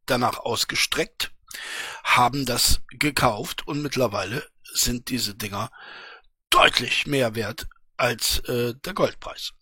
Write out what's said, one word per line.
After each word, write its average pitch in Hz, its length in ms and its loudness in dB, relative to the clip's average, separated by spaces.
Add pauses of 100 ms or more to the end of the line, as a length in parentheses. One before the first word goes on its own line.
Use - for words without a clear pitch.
danach 123 320 0
ausgestreckt, - 960 -2 (720)
haben 127 420 4
das - 340 4 (100)
gekauft 127 760 0
und 147 160 -4
mittlerweile 120 680 -2 (240)
sind 123 360 0
diese 104 260 -4
Dinger 104 380 -6 (760)
deutlich - 600 4
mehr 131 260 2
wert 110 320 -6 (300)
als, - 480 0
äh, 120 320 0
der 180 180 -8
Goldpreis. - 680 -2